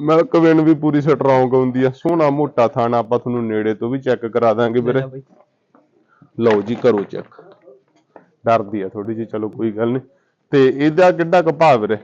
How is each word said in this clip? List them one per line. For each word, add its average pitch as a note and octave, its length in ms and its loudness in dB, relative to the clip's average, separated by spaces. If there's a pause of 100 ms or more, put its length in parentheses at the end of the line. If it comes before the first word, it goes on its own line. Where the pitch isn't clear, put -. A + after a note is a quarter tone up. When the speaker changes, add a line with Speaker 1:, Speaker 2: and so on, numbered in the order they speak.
Speaker 1:
ਮਿਲਕ D#3+ 360 2
ਵੇਨ E3 240 4
ਵੀ D#3 140 4
ਪੂਰੀ D3 260 0
ਸਟਰੋਂਗ C3 540 2
ਹੁੰਦੀ B2+ 300 0
ਆ, C3 60 2
ਸੋਹਣਾ D#3+ 400 0
ਮੋਟਾ C#3 380 0
ਥਾਣਾ, A#2+ 300 0
ਆਪਾਂ A#2 200 -2
ਤੁਹਾਨੂੰ A#2+ 280 -6
ਨੇੜੇ G#2+ 280 -2
ਤੋਂ A2+ 160 -6
ਵੀ C3+ 80 -4
ਚੈੱਕ B2 280 -4
ਕਰਾ A#2 280 0
ਦਾਂਗੇ A#2 260 0
ਵੀਰੇ। B2 200 -2
Speaker 2:
ਲੈ C3+ 60 -8
ਬਾਈ। C3 160 -16 (1160)
Speaker 1:
ਲਓ A2 220 2
ਜੀ, A2+ 120 -6
ਕਰੋ A2 260 0
ਚੈੱਕ। - 440 -12 (1000)
ਡਰਦੀ A2 340 -2
ਆ F#2+ 80 -8
ਥੋੜੀ G#2+ 260 -10
ਜਿਹੀ, A2 120 -10
ਚਲੋ G#2+ 220 -8
ਕੋਈ A2+ 240 -6
ਗੱਲ A2 160 -4
ਨਹੀਂ। B2+ 140 -4 (480)
ਤੇ C3+ 260 4
ਇਹਦਾ D#3 340 2
ਕਿੱਡਾ E3+ 320 0
ਕੁ D#3 100 -2
ਭਾਅ D3 240 2
ਵੀਰੇ? G#2 280 -2